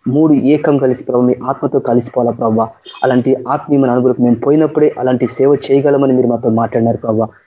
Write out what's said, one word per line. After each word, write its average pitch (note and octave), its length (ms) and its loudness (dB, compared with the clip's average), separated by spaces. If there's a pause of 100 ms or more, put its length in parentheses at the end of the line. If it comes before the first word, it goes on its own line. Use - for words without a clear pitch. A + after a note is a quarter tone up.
మూడు D3+ 240 2
ఏకం C#3+ 460 2
కలిసి, C3 260 -2
ప్రభా, B2 160 -2
మీ B2 140 2 (100)
ఆత్మతో C3+ 340 -4
కలిసిపోవాలా, A#2+ 520 -2
ప్రభా. A2+ 380 -2 (360)
అలాంటి B2 320 0 (120)
ఆత్మీయమైన C3+ 420 0
అనుభూతికి B2 320 0
మేము A#2+ 120 2
పోయినప్పుడే D3+ 640 2
అలాంటి B2+ 280 -2
సేవ C#3 280 0
చేయగలమని C#3 580 2
మీరు B2+ 140 2
మాతో A#2+ 220 -2
మాట్లాడినారు, A2+ 480 0
ప్రభా. A2 300 -2 (200)